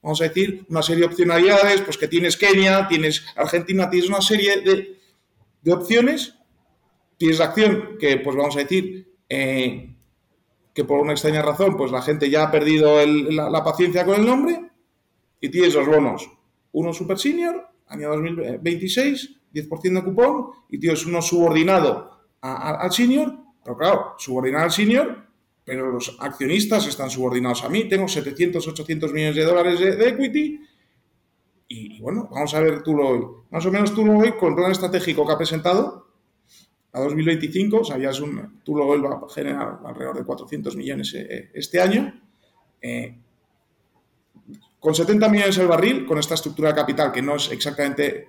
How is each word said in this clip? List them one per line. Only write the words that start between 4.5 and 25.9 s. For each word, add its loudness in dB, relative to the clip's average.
de, 0
de 2
opciones, 2
tienes 2
la 4
acción 0
que, 4
pues -2
vamos 0
a -2
decir, -2
eh, -4
que -2
por 0
una 0
extraña 0
razón, 2
pues -2
la -2
gente 0
ya 4
ha -2
perdido 4
el, 2
la, -2
la 0
paciencia 0
con 4
el 4
nombre, 0
y -8
tienes 4
dos 4
bonos, 2
uno -2
super -6
senior, -2
año -10
dos -2
mil -6
veintiséis, -2
diez -8
por -10
ciento 0
de -6
cupón, 2
y -8
tienes -2
uno -2
subordinado 2
a, -8
a, -4
al -2
senior, 2
pero -10
claro, 0
subordinado -2
al 0
senior, 0
pero -6